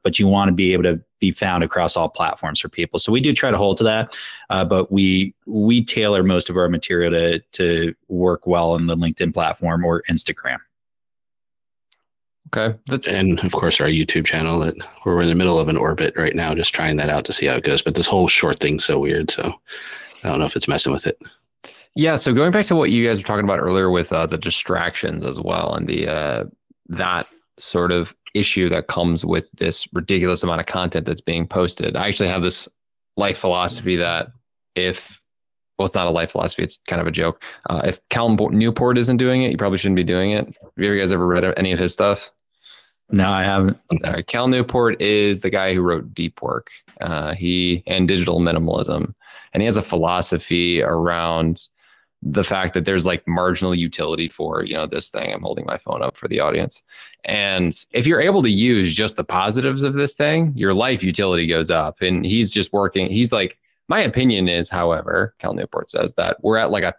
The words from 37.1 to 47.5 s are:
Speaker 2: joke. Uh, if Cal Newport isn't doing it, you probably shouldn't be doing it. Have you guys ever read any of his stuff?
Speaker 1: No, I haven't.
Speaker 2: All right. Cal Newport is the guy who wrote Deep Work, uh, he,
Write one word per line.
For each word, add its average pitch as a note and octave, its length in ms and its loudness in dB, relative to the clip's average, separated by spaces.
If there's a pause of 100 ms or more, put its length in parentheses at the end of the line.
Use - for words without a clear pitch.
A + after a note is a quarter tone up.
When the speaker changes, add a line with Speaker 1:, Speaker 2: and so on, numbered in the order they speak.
Speaker 2:
joke. E2 320 -4 (260)
Uh, D2 160 -2
if F2+ 140 -2 (100)
Cal A#2 200 0
Newport A2+ 680 2
isn't A#2+ 200 2
doing B2+ 260 2
it, B2 80 0
you - 60 -2
probably F#2+ 200 0
shouldn't F#2+ 200 2
be F2+ 60 2
doing F2+ 280 0
it. G#2 160 -2
Have - 300 -20
you G2+ 200 2
guys F#2+ 140 2
ever F2+ 160 2
read F2+ 180 2 (120)
any F#2 160 0
of E2 40 0
his F2+ 160 0
stuff? G2+ 380 0 (800)
Speaker 1:
No, F#2+ 180 4
I F#2+ 140 0
haven't. G2 340 2 (260)
Speaker 2:
All - 100 -4
right. - 120 -6
Cal B2 220 -2
Newport B2 520 2
is G#2 420 2
the F#2+ 100 -2
guy F#2+ 240 0
who F2+ 80 2
wrote E2+ 320 -2
Deep E2 260 -6
Work, - 300 -6 (300)
uh, D#2 340 -4
he, F2 500 0